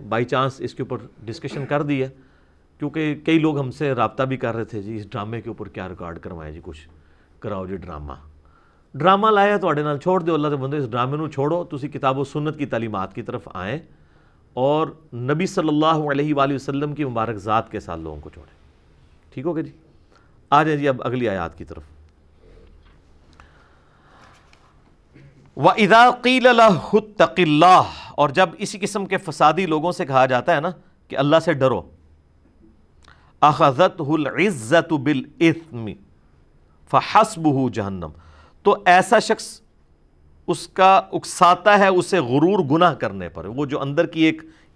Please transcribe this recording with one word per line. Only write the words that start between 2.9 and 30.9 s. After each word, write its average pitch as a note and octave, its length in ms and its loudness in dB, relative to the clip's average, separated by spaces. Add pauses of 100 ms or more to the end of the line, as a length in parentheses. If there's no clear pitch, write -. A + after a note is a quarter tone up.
कई D#3+ 220 0
लोग D3+ 200 0
हमसे C#3 360 -4
राब्ता A#2 300 -2
भी C3 120 -4
कर B2 180 -4
रहे A2+ 100 -6
थे, G#2 180 -10
"जी A2 140 -10
इस G#2 100 -12
ड्रामे A2 340 -10
के A2+ 100 -12
ऊपर G2+ 200 -14
क्या F#2+ 160 -12
रिकॉर्ड E2+ 320 -12
करवाएं D#2+ 340 -14
जी, E2+ 80 -16
कुछ D#2 180 -18 (640)
कराओ G2 240 -8
जी F#2+ 120 -10
ड्रामा।" D2+ 400 -14 (760)
ड्रामा G3 360 2
लाया G3+ 280 4
ਤੁਹਾਡੇ D#3 240 -2
ਨਾਲ, D3 160 -4
छोड़ F#3 240 0
दो E3 120 -2
अल्लाह D3+ 160 -2
के D3 80 -2
बंदे, C3+ 200 -6
इस C3+ 80 -4
ड्रामे B2 300 -4
ਨੂੰ D#3 140 -6
छोड़ो, D#3 360 -2
तुसी D3 220 -10
किताब C3+ 280 -4
व C#3 100 -4
सुन्नत D3+ 300 -6
की C#3 120 -6
तालीमात G#2 440 -6
की A#2+ 100 -12
तरफ A#2 340 -12
आएँ G#2 240 -8 (760)
और C#3+ 600 -2
नबी D3 320 -2
सल्लल्लाहु D#3 640 0
अलैहि D3 240 -2
वसल्लम C#3 600 -2
की D3 100 -6
मुबारक A2+ 340 -4
ज़ात A2 320 -2
के G#2 100 -8
साथ E2+ 180 -10
लोगों D#2 200 -12
को - 120 -18
छोड़ें। - 220 -20 (840)
ठीक B2+ 100 -10
हो E3+ 100 -4
गया D#3 100 -6
जी? C#3 80 -14 (800)
आ D3 140 6
जाए D#3 120 0
जी C#3+ 100 -2
अब C3 160 0
अगली B2 260 -2
आयत F2+ 260 -4
की - 100 -16
तरफ। - 200 -16 (3750)
"व D#3+ 220 4
इज़ा A3+ 320 8 (120)
क़ील B3+ 280 4
लहुत्तक़िल्लाह", F3+ 1400 4 (260)
और C#3+ 200 2
जब E3 280 0
इसी G#3 180 -10
किस्म G3 280 -6
के F#3+ 120 -2
फसादी D#3+ 500 0
लोगों D#3 240 -2
से F3 120 -6
कहा C3 220 2
जाता B2+ 280 0
है C#3+ 60 0
ना F3 100 -4 (400)